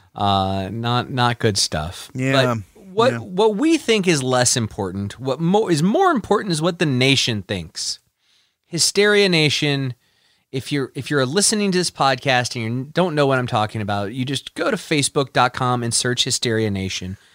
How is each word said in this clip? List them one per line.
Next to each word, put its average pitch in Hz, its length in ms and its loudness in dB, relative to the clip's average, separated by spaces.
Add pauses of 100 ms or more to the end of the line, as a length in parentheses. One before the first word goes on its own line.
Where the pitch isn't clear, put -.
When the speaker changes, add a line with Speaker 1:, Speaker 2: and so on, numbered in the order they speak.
(160)
Speaker 1:
Uh, 98 560 0
not, 117 400 -4
not 120 260 0
good 107 220 0
stuff. - 560 -6
Speaker 2:
Yeah. 131 400 2
Speaker 1:
But - 20 -4 (180)
what, 208 380 0
Speaker 2:
Yeah. 233 60 -4
Speaker 1:
what 202 360 0
we 311 220 2
think 214 300 0
is 156 140 2
less 127 360 2
important, 101 640 -6
what 131 200 -4
mo-, 190 300 2
is 151 120 2
more 330 300 4
important 214 400 0
is 151 100 -2
what 175 180 0
the 175 60 0
nation 127 560 2
thinks. - 580 -8 (680)
Hysteria 202 640 2
Nation, 143 640 2 (580)
if 135 220 -6
you're, 135 220 -2
if 135 140 -8
you're 139 160 2
listening 202 460 0
to 180 60 2
this 180 140 0
podcast 131 640 0
and 117 100 -4
you 120 260 -4
don't 165 240 0
know 147 100 2
what 135 140 2
I'm 123 80 -2
talking 107 340 -2
about, 101 320 -4
you 127 120 -4
just 135 300 -6
go 170 140 -2
to 214 60 0
facebook 143 560 -2
dot 127 220 2
com 123 300 -2
and 117 100 -4
search - 320 0
Hysteria 110 440 0
Nation. 95 460 -6 (200)